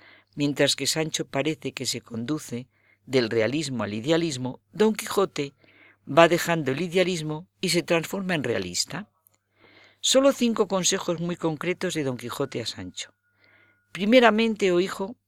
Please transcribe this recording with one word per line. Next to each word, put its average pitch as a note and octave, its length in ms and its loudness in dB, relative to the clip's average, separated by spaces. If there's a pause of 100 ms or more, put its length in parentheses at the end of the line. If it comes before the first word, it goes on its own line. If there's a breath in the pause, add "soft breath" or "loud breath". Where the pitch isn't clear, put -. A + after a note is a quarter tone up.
(360 soft breath)
mientras C#3+ 400 2
que C#3+ 100 -6
Sancho D#3 400 -2
parece C#3 480 -4
que B2 140 -6
se A#2 140 -4
conduce A#2+ 680 -8 (400)
del B2 240 2
realismo A#2+ 520 0
al G2+ 120 -6
idealismo, C3+ 680 -2 (100)
Don G#3+ 220 2
Quijote F3+ 600 -2 (540 soft breath)
va E3 200 8
dejando E3 440 0
el C#3 100 -2
idealismo E3+ 680 -2 (120)
y F#3 100 -2
se E3 120 2
transforma F3+ 540 -2
en C#3+ 80 -2
realista. G#2 640 -4 (920 soft breath)
Solo C4+ 320 6
cinco A3+ 340 0
consejos F#3 520 -2
muy F3 160 -4
concretos E3+ 600 -4
de D#3 80 -2
Don C3 120 -2
Quijote A#2+ 460 -6
a A2 60 -8
Sancho. - 480 -12 (760 soft breath)
Primeramente, G#3+ 800 4
oh F3 80 4
hijo, F#3+ 380 -4 (100)